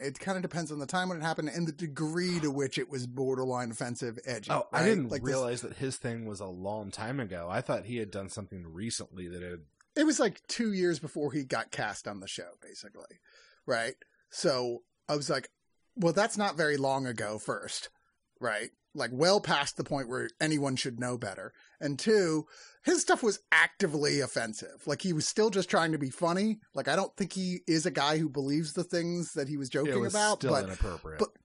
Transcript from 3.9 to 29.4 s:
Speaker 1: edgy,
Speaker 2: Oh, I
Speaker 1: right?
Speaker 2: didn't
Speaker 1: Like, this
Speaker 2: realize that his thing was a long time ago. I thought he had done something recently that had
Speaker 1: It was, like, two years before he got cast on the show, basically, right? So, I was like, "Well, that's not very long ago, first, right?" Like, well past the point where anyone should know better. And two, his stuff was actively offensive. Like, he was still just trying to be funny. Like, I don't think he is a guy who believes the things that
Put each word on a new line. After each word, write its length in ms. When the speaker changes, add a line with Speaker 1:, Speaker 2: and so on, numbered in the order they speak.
Speaker 1:
edgy, 260
Speaker 2:
Oh, 220
I 80
Speaker 1:
right? 60
Speaker 2:
didn't 200
Speaker 1:
Like, 140
this 80
Speaker 2:
realize 320
that 160
his 180
thing 300
was 160
a 40
long 460
time 300
ago. 280
I 120
thought 240
he 100
had 160
done 160
something 400
recently 640
that 120
had 200
Speaker 1:
It 100
was, 140
like, 280
two 260
years 260
before 320
he 140
got 260
cast 380
on 100
the 80
show, 240
basically, 580
right? 300
So, 540
I 80
was 140
like, 200
"Well, 180
that's 240
not 200
very 180
long 320
ago, 320
first, 480
right?" 300
Like, 180
well 260
past 380
the 60
point 260
where 200
anyone 340
should 240
know 180
better. 360
And 200
two, 480
his 180
stuff 200
was 180
actively 680
offensive. 680
Like, 160
he 100
was 140
still 240
just 180
trying 220
to 80
be 100
funny. 500
Like, 140
I 80
don't 200
think 180
he 340
is 180
a 60
guy 260
who 120
believes 440
the 100
things 500
that 140